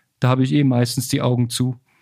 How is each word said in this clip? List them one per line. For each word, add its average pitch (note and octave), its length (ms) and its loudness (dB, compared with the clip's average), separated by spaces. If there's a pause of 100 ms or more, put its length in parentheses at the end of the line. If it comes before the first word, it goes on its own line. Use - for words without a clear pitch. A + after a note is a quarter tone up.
(200)
Da B2 100 2
habe C3 120 2
ich C3+ 100 0
eh D3 120 2
meistens A#2+ 440 0
die C#3 140 -4
Augen A#2+ 280 0
zu. B2 280 -4 (240)